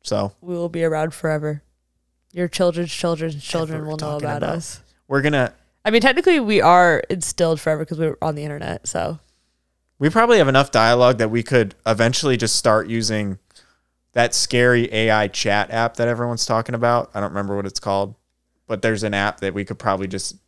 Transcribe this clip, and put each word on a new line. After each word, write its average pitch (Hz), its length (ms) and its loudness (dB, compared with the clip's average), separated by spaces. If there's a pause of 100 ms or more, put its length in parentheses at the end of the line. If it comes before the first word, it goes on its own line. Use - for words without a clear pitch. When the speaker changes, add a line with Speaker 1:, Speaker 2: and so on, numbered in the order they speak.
Speaker 1:
So 101 380 -4
Speaker 2:
We 175 140 -10
will 170 140 -4
be 170 140 -4
around 156 300 -2
forever. 151 500 -4 (680)
Your 175 160 -4
children's 175 440 -2
children's 160 520 -4
children 160 360 -4
Speaker 1:
That's 151 80 -8
Speaker 2:
will 156 60 -8
Speaker 1:
what 156 80 -8
we're 151 60 -6
Speaker 2:
know 147 120 -6
Speaker 1:
talking 147 80 -6
Speaker 2:
about 147 160 -4
Speaker 1:
about. 170 140 -4
Speaker 2:
us. - 240 -12 (260)
Speaker 1:
We're 139 140 0
gonna 143 320 0 (300)
Speaker 2:
I 214 80 0
mean, 226 100 6
technically, 302 380 4
we 214 220 2
are 175 500 6
instilled 165 500 -2
forever 156 240 -2
'cause 160 140 -8
we're 160 220 -2
on 156 140 -2
the 147 80 -8
internet, 147 440 -8
so. 156 320 -4 (800)
Speaker 1:
We 147 100 2
probably 226 300 4
have 143 80 6
enough 135 240 4
dialogue 120 480 4
that 110 100 0
we 117 140 0
could 117 320 2 (100)
eventually 117 520 2
just 110 180 -2
start 107 320 2
using 107 500 -4 (760)
that 120 200 2
scary 120 580 2
A 110 200 0
I 107 160 2
chat 101 440 -2
app 113 260 -2
that 117 100 0
everyone's 120 380 -4
talking 113 300 -2
about. 120 380 0
I 104 60 -6
don't 98 100 -4
remember 101 260 -4
what 101 120 -4
it's - 120 -10
called, 101 360 -4 (520)
but 104 140 -6
there's 110 220 -2
an 104 100 -2
app 101 280 -2
that 95 120 -4
we 101 100 -6
could 98 160 -10
probably 98 280 -2
just 95 280 -8 (120)